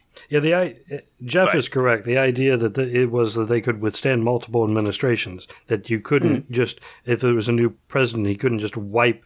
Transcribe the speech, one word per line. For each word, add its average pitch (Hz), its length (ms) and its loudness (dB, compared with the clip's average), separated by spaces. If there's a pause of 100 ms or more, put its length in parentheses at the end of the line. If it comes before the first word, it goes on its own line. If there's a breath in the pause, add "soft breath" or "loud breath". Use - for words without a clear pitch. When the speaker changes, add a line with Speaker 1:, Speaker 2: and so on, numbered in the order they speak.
(280 loud breath)
Speaker 1:
Yeah, 147 140 0
the 160 120 2
I-, 180 220 0 (500)
Jeff 175 220 2
Speaker 2:
Right. 190 100 2
Speaker 1:
is 131 120 -2
correct. 120 360 0
The 120 140 0
idea 131 360 2
that 113 200 0
the, 131 120 -2
it 123 220 2
was 113 240 0
that 113 120 -2
they 117 160 0
could 107 200 -4
withstand 113 420 0
multiple 117 400 0
administrations, 107 840 -2 (200 loud breath)
that 104 220 -4
you 113 100 0
couldn't 143 500 0
Speaker 3:
Mm. - 20 -12
Speaker 1:
just, 117 280 -2 (240 loud breath)
if 120 180 -2
there 123 120 4
was 113 140 0
a 120 40 0
new 117 200 2 (160)
president, 113 400 -2
he 101 80 0
couldn't 117 240 -2
just 107 180 -6
wipe 113 480 0